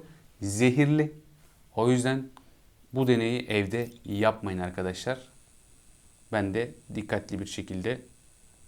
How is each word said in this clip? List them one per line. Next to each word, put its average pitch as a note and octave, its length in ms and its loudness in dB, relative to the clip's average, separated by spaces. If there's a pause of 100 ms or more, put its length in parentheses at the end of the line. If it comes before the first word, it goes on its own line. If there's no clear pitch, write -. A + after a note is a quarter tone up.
(420)
Zehirli. C#3 680 4 (640)
O A#2 140 4
yüzden C3 380 2 (640)
bu C3 140 2
deneyi A#2+ 400 2
evde A2 440 0 (140)
yapmayın G#2 540 0
arkadaşlar. F#2 600 -4 (1120)
Ben G2 220 0
de A2+ 200 -2 (200)
dikkatli G#2 460 -4
bir G2 60 -6
şekilde G2 540 -6 (680)